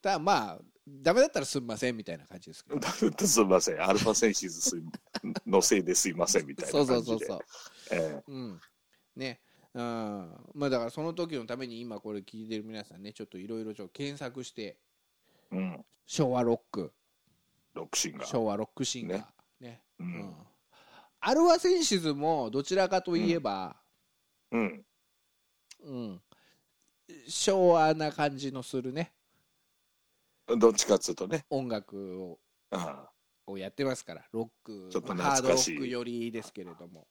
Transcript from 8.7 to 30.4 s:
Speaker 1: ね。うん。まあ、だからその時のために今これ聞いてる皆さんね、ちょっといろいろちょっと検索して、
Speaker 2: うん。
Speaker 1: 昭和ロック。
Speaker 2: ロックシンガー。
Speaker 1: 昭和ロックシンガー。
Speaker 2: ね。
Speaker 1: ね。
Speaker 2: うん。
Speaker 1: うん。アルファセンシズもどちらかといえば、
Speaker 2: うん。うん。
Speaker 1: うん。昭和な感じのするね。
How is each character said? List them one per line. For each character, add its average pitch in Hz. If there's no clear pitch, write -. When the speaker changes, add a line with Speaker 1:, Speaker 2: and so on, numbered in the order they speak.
Speaker 1:
ね。 123
う 127
ん。 120
ま 143
あ、 135
だ 127
か 117
ら 117
そ 156
の 165
時 165
の 113
た 120
め 131
に 117
今 113
こ 107
れ 101
聞 110
い 110
て 110
る 107
皆 110
さ -
ん 92
ね、 104
ち -
ょ 107
っ -
と 92
い 95
ろ 113
い 110
ろ 107
ち 104
ょ -
っ 90
と -
検 143
索 127
し -
て、 104
Speaker 2:
う 190
ん。 92
Speaker 1:
昭 135
和 123
ロ 117
ッ 117
ク。 92
Speaker 2:
ロ -
ッ -
ク -
シ -
ン -
ガ -
ー。 -
Speaker 1:
昭 113
和 104
ロ 107
ッ -
ク 135
シ 123
ン 104
ガ 92
ー。 -
Speaker 2:
ね。 110
Speaker 1:
ね。 117
Speaker 2:
う 170
ん。 175
Speaker 1:
う 101
ん。 92
ア 240
ル 311
フ 349
ァ 330
セ 359
ン 349
シ 202
ズ 160
も 143
ど 135
ち 180
ら 190
か 185
と 175
い 170
え 170
ば、 95
Speaker 2:
う 117
ん。 98
う 147
ん。 135
Speaker 1:
う 123
ん。 90
昭 185
和 160
な 156
感 147
じ 131
の 131
す 131
る 127
ね。 160